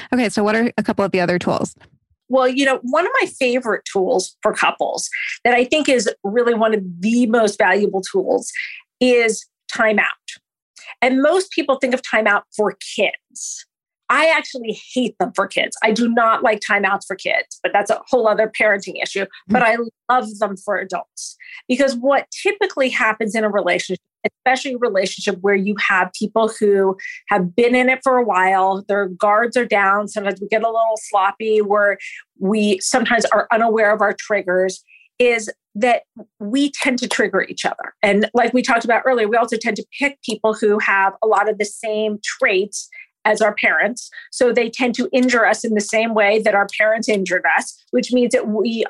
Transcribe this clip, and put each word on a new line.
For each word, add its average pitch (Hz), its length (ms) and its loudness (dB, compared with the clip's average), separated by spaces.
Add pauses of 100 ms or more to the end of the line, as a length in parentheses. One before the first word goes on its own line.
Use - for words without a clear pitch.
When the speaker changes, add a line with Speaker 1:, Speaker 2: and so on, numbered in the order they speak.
(120)
Speaker 1:
Okay. 247 160 2
So 208 160 -2
what 208 100 2
are 233 240 0
a 214 60 -2
couple 208 200 0
of 190 60 -2
the 190 80 0
other 180 220 0
tools? - 340 -4 (540)
Speaker 2:
Well, 254 180 2
you 262 180 0
know, 262 180 2
one 294 240 0
of 480 140 -4
my 403 60 2
favorite 247 680 -2
tools 185 480 -2
for - 140 0
couples - 560 -4 (320)
that 240 100 4
I 247 120 4
think 285 240 0
is 247 200 2 (140)
really 233 320 0
one 220 200 2
of 208 60 0 (200)
the 233 260 2
most 220 320 2
valuable 196 440 2
tools 190 500 -2 (480)
is 240 440 2 (300)
timeout. 214 320 2 (960)
And 262 200 2
most 359 280 2
people 311 240 0
think 262 180 0
of 254 100 -2
timeout 214 400 0 (140)
for 202 200 0 (200)
kids. - 680 -6 (420)
I 285 180 4
actually 269 540 -2 (140)
hate 247 240 -2
them 175 160 -2
for 196 140 0
kids. - 340 -4
I 220 80 2
do 233 180 2
not 233 360 2
like 220 160 2
timeouts 196 480 0
for 190 80 -8
kids, - 480 -6
but 175 80 -2
that's 202 180 2
a - 160 0
whole 233 220 2
other 214 200 2
parenting 202 540 -2
issue. 196 240 -4 (220)
But 247 160 2
I 226 120 2 (320)
love 220 300 0
them 202 180 -4
for 202 220 -4
adults, - 580 -10 (300)
because 254 300 2
what 269 340 0
typically 381 600 -2
happens 220 440 -2
in 226 80 0
a 214 80 0
relationship, 180 480 -2 (260)
especially 254 500 -2
a 240 40 -6
relationship 196 600 -2
where 202 160 2
you 196 240 0
have 185 360 2
people 214 320 0 (120)
who 196 360 2 (320)
have 180 280 0
been 240 180 4
in 254 140 2
it 262 160 0
for 254 140 2
a 247 60 2
while, 190 600 2
their 202 220 0
guards 214 480 0
are 240 100 2
down. 208 400 2
Sometimes 202 340 -6
we 202 60 -8
get 214 160 0
a 226 60 0
little 226 260 0 (160)
sloppy, 214 500 2
where 202 380 2 (400)
we 208 400 2
sometimes 240 460 0
are - 260 0
unaware 220 420 2
of 208 80 0
our 202 160 2
triggers, 185 680 -2 (340)
is 233 320 0 (240)
that 233 280 0 (360)
we 262 320 0
tend 254 280 -2
to 240 100 -4
trigger 196 320 0
each - 240 -8
other. - 380 -6
And 208 320 2
like 233 180 2
we 247 80 2
talked 233 240 0
about 226 220 0
earlier, 240 200 2
we 226 120 2
also 240 180 0
tend 233 200 -4
to 233 100 -8 (120)
pick 277 240 -4
people 220 300 -2
who 214 280 2
have 196 420 2
a 220 40 -2
lot 208 220 4
of 214 80 0
the 208 80 -4
same 214 580 -4
traits 208 680 -2 (340)
as 214 160 2
our 214 140 2
parents. 202 560 -2 (220)
So 240 200 2
they 226 160 -4
tend 247 280 -2
to 240 160 -2
injure 247 340 2
us 214 180 0
in 226 80 -4
the 208 80 2
same 220 320 -2
way 214 300 2
that 208 120 2
our 202 120 2 (100)
parents 220 320 0
injured 185 360 0 (120)
us, - 340 -4
which 240 220 0
means 240 200 2
that - 160 0
we 220 420 -2